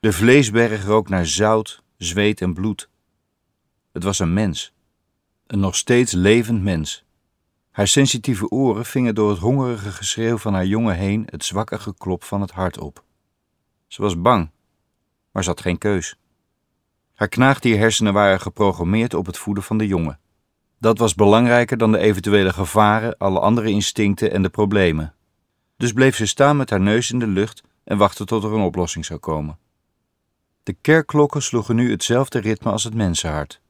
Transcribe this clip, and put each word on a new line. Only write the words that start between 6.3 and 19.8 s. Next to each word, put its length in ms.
mens. 420
Haar 180
sensitieve 600
oren 360
vingen 300
door 160
het 80
hongerige 520
geschreeuw 480
van 160
haar 120
jongen 300
heen 300
het 180
zwakke 340
geklop 460
van 160
het 100
hart 280
op. 260
Ze 160
was 180
bang, 300
maar 100
ze 60
had 120
geen 180
keus. 380
Haar 140
knaagdierhersenen 840
waren 280
geprogrammeerd 760
op 120
het 120
voeden 240
van 160
de 80